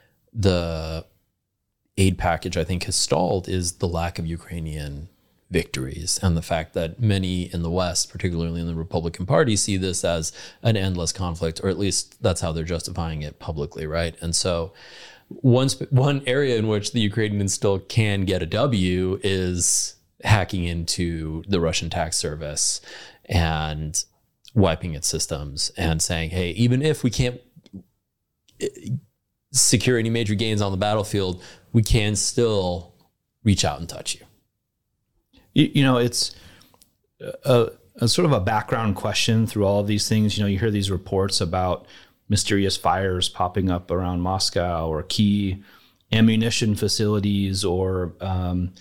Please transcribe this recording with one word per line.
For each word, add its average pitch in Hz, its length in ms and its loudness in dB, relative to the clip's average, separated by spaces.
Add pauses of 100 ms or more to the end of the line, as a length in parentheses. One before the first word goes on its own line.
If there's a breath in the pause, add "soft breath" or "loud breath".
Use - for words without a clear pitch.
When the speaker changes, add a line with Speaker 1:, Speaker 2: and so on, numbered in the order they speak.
(340 soft breath)
Speaker 1:
the 82 720 0 (920)
aid 95 200 4
package, 87 400 -2
I 82 60 2
think, 90 200 -2
has - 120 -4
stalled - 520 0
is 90 260 -2
the - 140 -2
lack 85 300 -2
of 85 80 -4
Ukrainian 80 840 -8 (420)
victories 80 720 -4
and 92 120 4
the 82 60 0
fact 80 320 -4
that 85 260 -4
many 95 540 0
in 87 80 -4
the 82 100 -2
West, 87 400 -2
particularly 85 480 -2
in 85 80 -4
the 82 80 -6
Republican 82 500 -4
Party, 131 300 2
see 98 220 0
this 92 260 -2
as 85 280 -2 (320 loud breath)
an 110 120 4
endless 92 360 -2
conflict, 85 520 -4
or 95 60 0
at 87 80 0
least - 440 -2
that's 92 200 0
how 85 100 -2
they're 80 120 -4
justifying 82 580 -4
it 73 180 -10
publicly, 78 460 -8
right? 82 360 -2
And 85 140 -4
so 85 380 -2 (540 loud breath)
one 131 420 4
sp-, - 220 -6
one 139 340 2
area 131 320 2
in 110 100 0
which 104 260 -2
the 123 80 0
Ukrainians 104 520 0
still 98 260 0
can 104 460 0
get 92 160 0
a 82 60 -2
W 92 760 0
is 92 720 0 (280)
hacking 95 400 2
into 82 840 -4
the 98 140 2
Russian 82 280 0
tax 80 280 -4
service 76 640 -4 (440 loud breath)
and 78 800 0 (520)
wiping 87 400 2
its 85 120 -6
systems 73 680 -4
and 82 240 0
saying, 82 300 -2
"Hey, 90 200 -2
even 120 300 2
if 151 220 0
we 123 80 2
can't, 123 280 -2 (1200)
eh, - 80 -4 (840)
secure 123 460 4
any 113 120 0
major 113 240 0
gains 107 280 0
on 101 100 0
the 98 60 -2
battlefield, 98 680 0 (280 loud breath)
we 117 120 4
can 107 320 2
still 98 800 0 (480)
reach 104 200 4
out 73 160 -2
and 82 80 -8
touch - 280 -8
you." - 60 -16 (1300 soft breath)
Speaker 2:
You, 156 220 4
you 143 80 6
know, 131 140 6
it's - 380 0 (1120 loud breath)
a, 123 240 4 (280)
a 120 100 2
sort 175 180 4
of 156 60 4
a 120 80 4
background 107 560 0
question 113 500 2
through 104 200 0
all 101 140 4
of 101 60 0
these 104 240 0
things. 107 260 4
You 104 80 0
know, 101 60 2
you 98 80 2
hear 104 140 2
these 101 180 0
reports 98 520 0
about 90 440 0 (420 loud breath)
mysterious 98 480 2
fires 90 540 0
popping 92 400 0
up 90 220 -2
around 90 300 0
Moscow 90 680 -2
or 78 160 -2
key 101 600 2 (480 loud breath)
ammunition 110 600 4
facilities 101 880 0
or, 92 580 -2
um, 90 600 -2